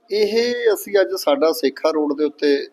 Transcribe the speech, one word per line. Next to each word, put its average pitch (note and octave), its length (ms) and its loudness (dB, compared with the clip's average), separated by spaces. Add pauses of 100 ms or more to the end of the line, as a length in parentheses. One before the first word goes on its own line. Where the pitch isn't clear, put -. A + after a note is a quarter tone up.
(120)
ਇਹ A3 440 0 (180)
ਅਸੀਂ G3+ 280 -4
ਅੱਜ F3+ 60 2 (100)
ਸਾਡਾ D3+ 340 2
ਸੇਖਾ D#3 400 -2
ਰੋਡ D3 260 -2
ਦੇ D3+ 80 0
ਉੱਤੇ D3 480 0